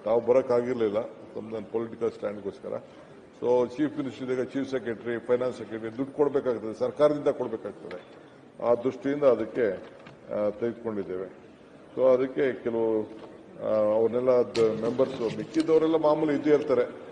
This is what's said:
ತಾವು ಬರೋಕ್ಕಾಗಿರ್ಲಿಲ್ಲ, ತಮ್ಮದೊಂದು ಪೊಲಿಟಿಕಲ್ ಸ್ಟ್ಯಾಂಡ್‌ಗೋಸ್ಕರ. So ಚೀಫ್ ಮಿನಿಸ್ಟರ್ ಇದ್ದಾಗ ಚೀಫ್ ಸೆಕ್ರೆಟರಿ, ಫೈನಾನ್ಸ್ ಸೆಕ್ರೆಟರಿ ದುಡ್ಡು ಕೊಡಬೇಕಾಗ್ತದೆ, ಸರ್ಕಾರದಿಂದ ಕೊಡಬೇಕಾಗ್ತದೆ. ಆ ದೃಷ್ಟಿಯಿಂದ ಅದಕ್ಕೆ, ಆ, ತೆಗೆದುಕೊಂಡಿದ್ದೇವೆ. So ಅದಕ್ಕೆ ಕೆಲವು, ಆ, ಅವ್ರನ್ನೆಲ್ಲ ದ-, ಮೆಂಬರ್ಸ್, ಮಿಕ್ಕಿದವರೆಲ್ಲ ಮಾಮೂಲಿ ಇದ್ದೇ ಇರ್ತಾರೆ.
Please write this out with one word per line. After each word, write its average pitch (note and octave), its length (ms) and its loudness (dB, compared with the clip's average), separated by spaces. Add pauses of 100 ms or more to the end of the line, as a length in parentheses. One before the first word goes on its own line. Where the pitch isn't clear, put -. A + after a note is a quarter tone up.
ತಾವು A2+ 160 4
ಬರೋಕ್ಕಾಗಿರ್ಲಿಲ್ಲ, A#2+ 800 2
ತಮ್ಮದೊಂದು A2 720 -10
ಪೊಲಿಟಿಕಲ್ A2+ 380 -2
ಸ್ಟ್ಯಾಂಡ್‌ಗೋಸ್ಕರ. G#2 720 -8 (600)
So B2 340 2
ಚೀಫ್ D3 220 -2
ಮಿನಿಸ್ಟರ್ C3 320 -8
ಇದ್ದಾಗ B2+ 160 0
ಚೀಫ್ C3+ 240 -4
ಸೆಕ್ರೆಟರಿ, A#2 480 -4
ಫೈನಾನ್ಸ್ B2 400 -2
ಸೆಕ್ರೆಟರಿ A2 380 -8
ದುಡ್ಡು C3+ 200 -6
ಕೊಡಬೇಕಾಗ್ತದೆ, A#2+ 640 0
ಸರ್ಕಾರದಿಂದ C#3+ 500 2
ಕೊಡಬೇಕಾಗ್ತದೆ. G#2 720 -6 (720)
ಆ B2 40 6
ದೃಷ್ಟಿಯಿಂದ C#3 500 -2
ಅದಕ್ಕೆ, A2+ 500 2 (600)
ಆ, G#2 160 0
ತೆಗೆದುಕೊಂಡಿದ್ದೇವೆ. G2+ 920 -6 (540)
So B2+ 180 6
ಅದಕ್ಕೆ C3 480 0
ಕೆಲವು, A2+ 400 0
ಆ, G#2+ 920 -2
ಅವ್ರನ್ನೆಲ್ಲ A#2 360 2
ದ-, A2 520 2
ಮೆಂಬರ್ಸ್, A#2+ 560 0
ಮಿಕ್ಕಿದವರೆಲ್ಲ D#3+ 580 2
ಮಾಮೂಲಿ D3+ 380 4
ಇದ್ದೇ C#3+ 160 0
ಇರ್ತಾರೆ. C3 600 2